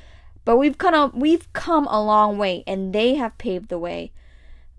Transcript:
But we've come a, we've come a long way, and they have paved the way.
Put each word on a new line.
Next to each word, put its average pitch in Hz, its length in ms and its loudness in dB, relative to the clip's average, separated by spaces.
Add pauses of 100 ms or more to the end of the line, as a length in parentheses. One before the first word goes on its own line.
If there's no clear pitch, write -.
(440)
But 233 140 4
we've 277 200 2
come 349 160 2
a, 294 200 2
we've 311 380 0
come 311 340 0
a 214 160 0
long 214 340 2
way, 190 300 -2
and 190 260 -6
they 226 220 2
have 254 240 -6
paved 190 300 -8
the 175 100 -6
way. 170 340 -10 (680)